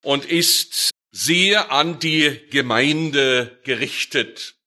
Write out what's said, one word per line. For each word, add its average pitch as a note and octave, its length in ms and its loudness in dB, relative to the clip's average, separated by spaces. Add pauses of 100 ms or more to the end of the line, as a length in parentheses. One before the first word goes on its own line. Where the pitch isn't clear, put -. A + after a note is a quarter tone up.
und C#3 200 0
ist - 680 0 (200)
sehr F#3 580 2
an D3 300 0
die D3+ 500 0
Gemeinde C3+ 1160 0
gerichtet B2 920 -4 (120)